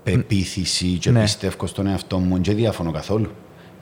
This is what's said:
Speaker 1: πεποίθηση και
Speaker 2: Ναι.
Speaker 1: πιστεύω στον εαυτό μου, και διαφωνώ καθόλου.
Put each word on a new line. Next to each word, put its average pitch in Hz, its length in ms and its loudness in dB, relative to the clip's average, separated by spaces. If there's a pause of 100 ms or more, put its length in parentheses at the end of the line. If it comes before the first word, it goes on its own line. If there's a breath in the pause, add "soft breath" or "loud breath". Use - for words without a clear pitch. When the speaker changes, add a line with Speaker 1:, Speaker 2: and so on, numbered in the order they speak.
Speaker 1:
πεποίθηση 95 840 0
και 90 240 2
Speaker 2:
Ναι. 117 100 6
Speaker 1:
πιστεύω 98 460 -2
στον 98 200 -2
εαυτό 95 320 -2
μου, 90 220 2
και 95 120 2
διαφωνώ 101 380 0
καθόλου. 101 380 -2 (520 loud breath)